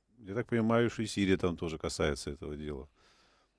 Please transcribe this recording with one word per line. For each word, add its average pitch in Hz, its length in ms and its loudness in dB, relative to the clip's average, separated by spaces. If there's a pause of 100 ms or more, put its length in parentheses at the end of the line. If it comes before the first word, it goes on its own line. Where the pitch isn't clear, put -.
(280)
я 95 80 -10
так 117 120 -4
понимаю, 117 420 4
что 110 140 -4
и - 20 -4
Сирия 95 320 4
там 87 180 2
тоже 80 220 -4
касается 76 540 -2
этого 73 260 -10
дела. 73 320 -10 (680)